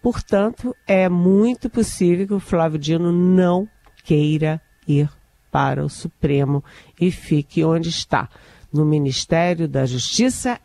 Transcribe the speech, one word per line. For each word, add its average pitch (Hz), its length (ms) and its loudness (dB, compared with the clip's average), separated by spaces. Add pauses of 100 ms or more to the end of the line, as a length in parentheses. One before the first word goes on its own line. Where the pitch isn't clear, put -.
Portanto, 233 720 -2 (120)
é 185 200 2
muito 196 640 2
possível 190 580 0
que 202 60 -2
o 196 60 -2
Flávio 165 400 -2
Dino 165 340 0
não 180 520 2 (380)
queira 156 560 0 (260)
ir 147 240 2 (400)
para 139 340 0
o 147 60 -4
Supremo 143 720 -2 (380)
e 180 100 2
fique 156 540 -2
onde 165 240 0
está, - 400 -4 (440)
no 151 120 0
Ministério 156 880 0
da 135 160 0
Justiça 226 800 -2